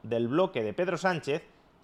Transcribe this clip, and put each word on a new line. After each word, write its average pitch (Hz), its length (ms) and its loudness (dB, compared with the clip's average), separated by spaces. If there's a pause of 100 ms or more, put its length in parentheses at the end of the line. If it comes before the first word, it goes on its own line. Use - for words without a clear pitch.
del 117 260 0
bloque 160 340 2
de 104 120 -2
Pedro 180 240 0
Sánchez, 165 440 0 (420)